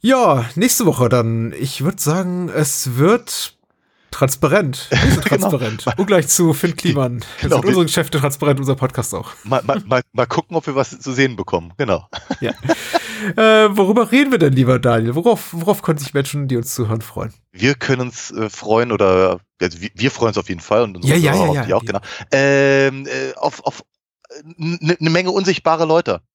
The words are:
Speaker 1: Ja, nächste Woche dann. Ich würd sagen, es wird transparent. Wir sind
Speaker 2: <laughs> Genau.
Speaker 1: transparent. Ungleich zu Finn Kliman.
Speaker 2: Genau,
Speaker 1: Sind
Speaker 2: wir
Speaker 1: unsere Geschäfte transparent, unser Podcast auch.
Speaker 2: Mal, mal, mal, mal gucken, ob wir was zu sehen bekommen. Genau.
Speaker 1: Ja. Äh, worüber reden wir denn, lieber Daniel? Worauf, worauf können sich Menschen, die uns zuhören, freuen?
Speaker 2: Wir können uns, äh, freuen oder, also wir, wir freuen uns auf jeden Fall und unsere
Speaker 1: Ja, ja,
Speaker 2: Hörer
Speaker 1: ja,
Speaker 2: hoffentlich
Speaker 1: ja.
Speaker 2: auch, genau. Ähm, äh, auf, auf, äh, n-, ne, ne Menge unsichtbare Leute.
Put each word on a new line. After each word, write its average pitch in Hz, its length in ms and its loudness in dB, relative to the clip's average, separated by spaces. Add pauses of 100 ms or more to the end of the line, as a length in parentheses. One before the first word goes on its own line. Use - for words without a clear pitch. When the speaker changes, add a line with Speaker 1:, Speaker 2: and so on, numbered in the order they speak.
Speaker 1:
Ja, 202 540 2
nächste 226 320 2
Woche 127 240 2
dann. 113 420 0
Ich 131 320 -6
würd 175 160 -2
sagen, 180 480 -2
es 131 480 -4
wird 196 640 0 (520)
transparent. 139 800 0
Wir 131 100 0
sind 139 260 4
Speaker 2:
<laughs> - 40 -2
Genau. 196 220 2
Speaker 1:
transparent. 120 340 -4 (140)
Ungleich 185 300 2
zu 165 260 2
Finn 170 200 -2
Kliman. 127 480 -2 (200)
Speaker 2:
Genau, 156 140 2
Speaker 1:
Sind 120 80 0
Speaker 2:
wir 190 40 2
Speaker 1:
unsere 185 160 4
Geschäfte 160 340 -2
transparent, 139 420 0
unser 131 160 0
Podcast - 380 -4
auch. - 180 -10 (120)
Speaker 2:
Mal, 123 220 0
mal, - 180 0
mal, 127 160 0 (120)
mal 123 140 0
gucken, 165 300 -8
ob 156 100 -4
wir 143 80 -6
was 131 240 -2
zu 135 140 -10
sehen 127 240 0
bekommen. 90 400 -6
Genau. 107 320 -2 (320)
Speaker 1:
Ja. - 120 -4 (840)
Äh, 220 400 6
worüber 208 340 2
reden 269 200 4
wir 233 80 2
denn, 147 160 4
lieber 127 240 4
Daniel? 117 360 2
Worauf, 208 380 0
worauf 170 300 -2
können 156 160 -2
sich 139 160 -12
Menschen, 143 340 -4
die 127 80 -2
uns 117 180 -6
zuhören, 110 280 -4
freuen? - 320 -10 (180)
Speaker 2:
Wir 117 220 0
können 127 260 -2
uns, 123 300 -10
äh, 107 180 -6
freuen 113 420 0
oder, 92 500 4 (200)
also 82 220 -4
wir, 104 120 -10
wir 123 160 0
freuen 117 180 -2
uns 101 100 -2
auf 92 100 -6
jeden 87 140 -8
Fall 113 220 2
und 95 120 -8
unsere 135 220 2
Speaker 1:
Ja, 151 140 2
ja, - 0 -
Speaker 2:
Hörer 180 100 2
Speaker 1:
ja, - 60 2
Speaker 2:
hoffentlich - 200 -2
Speaker 1:
ja. 92 80 0
Speaker 2:
auch, 117 80 -2
genau. 101 160 -6 (320)
Ähm, 139 720 2
äh, 131 300 -6
auf, - 300 -4
auf, - 180 -6 (460)
äh, 131 80 -20 (200)
n-, 170 220 -4
ne, 165 180 2
ne 160 120 0
Menge 185 200 2
unsichtbare 175 540 0
Leute. 156 380 0 (120)